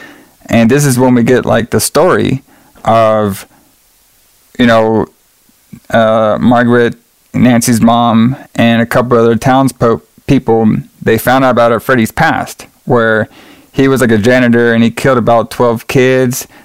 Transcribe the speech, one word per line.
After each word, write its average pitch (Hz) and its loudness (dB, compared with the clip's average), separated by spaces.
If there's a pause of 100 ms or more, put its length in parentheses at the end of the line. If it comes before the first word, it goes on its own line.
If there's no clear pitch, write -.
(460)
And 113 0
this 143 0
is 131 0
when 127 2
we 120 2
get, 120 0
like, 113 -2
the 113 -2
story 131 0 (420)
of, 107 0 (1120)
you 123 0
know, 110 2 (840)
uh, 110 0
Margaret, 120 0 (360)
Nancy's 117 0
mom, 117 0 (180)
and 117 0
a 117 -4
couple 120 -2
other 117 2
townspeople, 127 -2 (1000)
they 113 0
found 127 0
out 127 2
about 117 0
Freddy's 117 -2
past, - -4 (180)
where 113 0 (440)
he 135 0
was, 135 0
like, 120 0
a 113 2
janitor 120 2
and 113 2
he 113 0
killed 135 -2
about 117 0
twelve 120 -2
kids. 131 -2 (160)